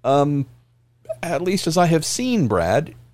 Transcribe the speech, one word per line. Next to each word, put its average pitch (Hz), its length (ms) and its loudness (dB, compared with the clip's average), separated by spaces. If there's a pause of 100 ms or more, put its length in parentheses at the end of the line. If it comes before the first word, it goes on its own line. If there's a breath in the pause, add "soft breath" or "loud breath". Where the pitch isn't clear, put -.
Um, 139 420 2 (760)
at 165 200 -4
least 185 240 -2
as 165 120 0
I 180 100 4
have 160 180 2
seen 240 420 -2
Brad 101 460 0 (200)